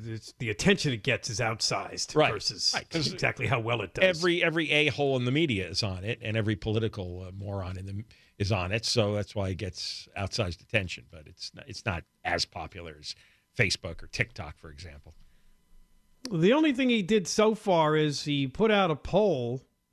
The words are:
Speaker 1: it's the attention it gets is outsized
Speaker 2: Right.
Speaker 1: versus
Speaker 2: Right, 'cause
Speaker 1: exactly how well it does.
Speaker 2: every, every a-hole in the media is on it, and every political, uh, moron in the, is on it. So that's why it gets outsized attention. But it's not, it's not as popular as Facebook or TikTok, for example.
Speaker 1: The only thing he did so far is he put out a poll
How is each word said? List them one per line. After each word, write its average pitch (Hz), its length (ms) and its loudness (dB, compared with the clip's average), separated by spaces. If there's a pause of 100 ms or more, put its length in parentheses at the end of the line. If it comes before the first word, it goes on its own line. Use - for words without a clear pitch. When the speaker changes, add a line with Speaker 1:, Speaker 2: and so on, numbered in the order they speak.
Speaker 1:
it's 113 320 -10
the 113 140 -2
attention 151 420 4
it 107 80 -4
gets 123 300 -2
is 101 80 -4
outsized 107 760 -4
Speaker 2:
Right. 147 160 6
Speaker 1:
versus 104 440 -2
Speaker 2:
Right, - 120 -4
'cause 160 240 -2
Speaker 1:
exactly 120 360 -2
how 117 120 2
well 117 220 -2
it 95 140 -8
does. 190 80 2
Speaker 2:
every, 175 400 4
every 165 280 0
a-hole 143 460 2
in 123 80 0
the 123 60 2
media 127 360 2
is 90 140 -4
on 92 220 -4
it, 110 180 -4
and 107 160 -2
every 107 180 2
political, 101 720 -4
uh, 92 40 -14
moron 98 460 -8
in 95 100 -10
the, 101 160 -8 (340)
is 101 140 2
on 92 200 0
it. 113 140 -2
So 104 300 2
that's 104 180 -4
why 98 160 -2
it 92 80 -4
gets - 580 -8
outsized 95 460 -4
attention. - 500 -4
But 78 140 -18
it's - 300 -16
not, - 120 -16
it's - 180 -14
not 85 180 -4 (200)
as 85 220 -2
popular 82 540 -12
as - 160 -14 (420)
Facebook 92 460 -2
or 85 40 -14
TikTok, - 520 -8
for 85 100 -18
example. 76 460 -18 (1160)
Speaker 1:
The 180 220 6
only 311 180 4
thing 254 180 2
he 226 120 4
did 190 260 2
so 214 280 4
far 165 420 4
is 151 280 0
he 143 220 0
put 208 220 2
out 196 220 4
a 147 40 -2
poll 135 680 0 (300)